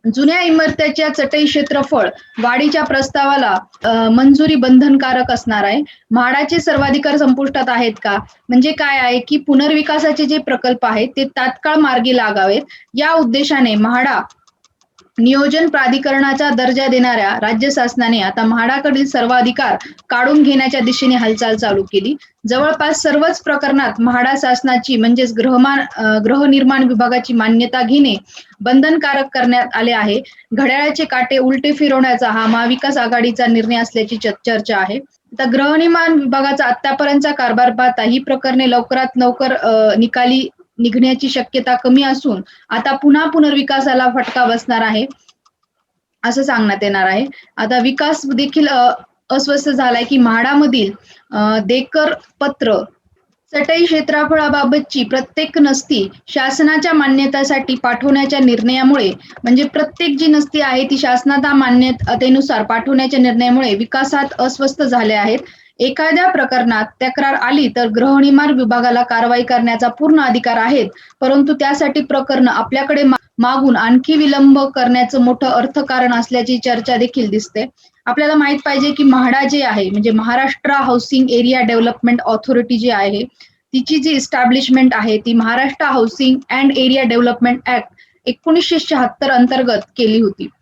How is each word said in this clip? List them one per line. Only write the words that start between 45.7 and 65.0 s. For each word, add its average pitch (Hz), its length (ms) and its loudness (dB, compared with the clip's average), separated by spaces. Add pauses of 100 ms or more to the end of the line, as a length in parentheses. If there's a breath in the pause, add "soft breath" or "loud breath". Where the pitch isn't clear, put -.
असं 240 180 -2
सांगण्यात 220 400 0
येणार 196 240 0
आहे. 208 200 -2 (300 loud breath)
आता 233 220 -2
विकास 294 420 -2 (140)
देखील, 285 320 0
अ, 247 240 4 (400)
अस्वस्थ 285 400 0
झालाय 247 340 0
की 269 140 0
म्हाडामधील, 240 760 2 (440 soft breath)
अ, 214 220 0
देकर 262 540 -2 (280)
पत्र 233 440 -2 (680)
चटई 330 320 0
क्षेत्रफळाबाबतची 302 1200 0
प्रत्येक 311 540 -4
नस्ती 269 500 0 (200 loud breath)
शासनाच्या 302 640 0
मान्यतेसाठी 269 840 0
पाठवण्याच्या 269 640 0
निर्णयामुळे 254 720 2 (340 loud breath)
म्हणजे 247 180 4
प्रत्येक 302 560 -4
जी 320 80 0
नस्ती 302 340 2
आहे 269 240 0
ती 269 140 -2
शासनाच्या 277 560 0
मान्यतेनुसार 254 1080 2
पाठवण्याच्या 262 580 -2
निर्णयामुळे 247 540 2
विकासात 269 500 -2 (140)
अस्वस्थ 269 440 -2
झाले 233 320 0